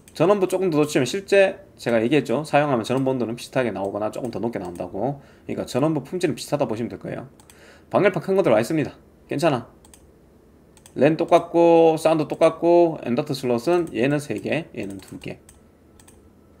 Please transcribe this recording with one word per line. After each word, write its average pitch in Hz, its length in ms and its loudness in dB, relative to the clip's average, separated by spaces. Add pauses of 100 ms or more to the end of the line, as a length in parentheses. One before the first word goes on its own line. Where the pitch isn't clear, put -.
(120)
전원부 185 360 2
조금 185 220 -2
더 147 80 2
놓치면 147 280 2
실제 196 540 2 (160)
제가 117 260 0
얘기했죠. 135 420 0
사용하면 143 400 0
전원부 131 280 0
온도는 117 240 -4
비슷하게 123 340 -4
나오거나 101 400 -6
조금 117 200 -8
더 104 100 -8
높게 113 180 -4
나온다고. 95 640 -6 (240)
그러니까 104 200 -6
전원부 147 360 -2
품질은 175 320 -4
비슷하다 - 320 -4
보시면 110 220 -6
될 92 100 -12
거예요. 117 300 -12 (640)
방열판 170 320 2
큰 190 120 -2
거 190 80 4
들어와 117 180 4
있습니다. 139 320 -2 (360)
괜찮아. 139 400 -2 (1300)
랜 147 220 4
똑같고 165 840 4
사운드 156 300 0
똑같고 165 720 2
엠더트 135 320 -4
슬롯은 131 600 0
얘는 139 260 0
세 117 140 -6
개, 117 420 -6
얘는 98 220 -10
두 - 200 -16
개. - 220 -14 (1200)